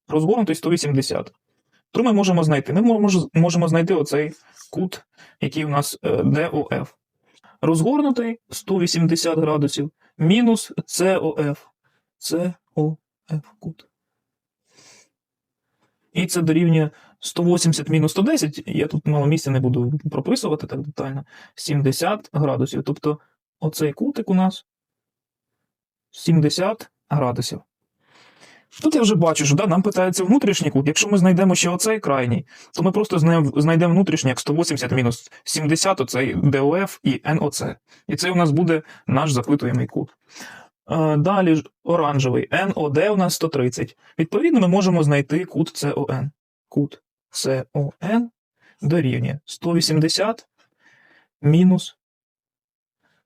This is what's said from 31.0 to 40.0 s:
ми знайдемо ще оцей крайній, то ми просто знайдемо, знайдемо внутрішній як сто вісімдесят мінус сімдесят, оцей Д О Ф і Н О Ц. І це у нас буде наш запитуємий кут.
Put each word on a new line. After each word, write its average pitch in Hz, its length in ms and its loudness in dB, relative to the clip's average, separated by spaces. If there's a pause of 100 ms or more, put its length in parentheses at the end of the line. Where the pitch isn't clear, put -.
ми 202 80 4
знайдемо 185 380 4
ще 170 140 0
оцей 214 300 -2
крайній, 131 480 -2 (260)
то - 100 -4
ми 180 80 2
просто 202 280 0
знайдемо, 151 420 4
знайдемо 165 320 4
внутрішній 165 360 2
як 127 100 -2
сто - 140 -4
вісімдесят 143 380 -2
мінус 120 400 -2 (120)
сімдесят, 156 580 0
оцей 123 420 -2
Д 139 160 2
О 143 160 2
Ф 190 280 -4
і - 220 0
Н 151 160 0
О 147 80 -2
Ц. - 260 -8 (320)
І 151 80 -4
це 180 160 -4
у 180 40 -4
нас 170 160 2
буде 165 300 2 (260)
наш 131 240 0
запитуємий 123 560 -2
кут. - 280 -8 (760)